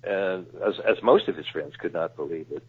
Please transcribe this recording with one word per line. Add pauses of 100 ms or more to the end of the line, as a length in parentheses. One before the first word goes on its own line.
and (180)
as,
as
most
of
his
friends
could
not
believe
it.